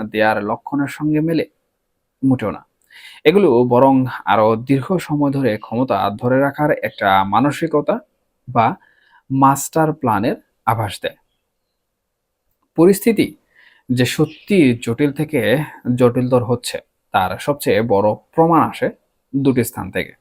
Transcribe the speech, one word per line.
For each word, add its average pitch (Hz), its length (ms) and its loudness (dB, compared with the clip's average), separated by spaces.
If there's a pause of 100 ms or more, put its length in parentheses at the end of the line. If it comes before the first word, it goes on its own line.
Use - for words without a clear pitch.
দেয়ার 107 340 0
লক্ষণের 135 440 -4
সঙ্গে 151 340 -2
মেলে? 160 240 -2 (800)
মোটেও 120 280 0
না। - 180 -14 (540)
এগুলো 156 400 4
বরং 131 420 4 (200)
আরো 107 300 2
দীর্ঘ 135 420 -2
সময় 147 340 -2
ধরে 131 260 -2
ক্ষমতা 113 520 -2 (100)
ধরে 127 200 0
রাখার 139 320 0
একটা 95 520 0
মানসিকতা 147 760 -2 (500)
বা 120 260 0 (560)
মাস্টার 139 640 2
প্ল্যানের 120 420 -2 (300)
আভাস 110 360 -4
দেয়। - 140 -14 (1600)
পরিস্থিতি 185 600 2 (540)
যে 127 160 0
সত্যি 147 760 0
জটিল 139 300 -2
থেকে 139 460 0 (380)
জটিলতর 123 480 2
হচ্ছে, 120 360 -6 (320)
তার 92 260 0
সবচেয়ে 117 440 -2
বড় 107 320 0 (180)
প্রমাণ 160 380 2
আসে - 200 -4 (460)
দুটি 135 280 0
স্থান 95 280 -10
থেকে। - 300 -8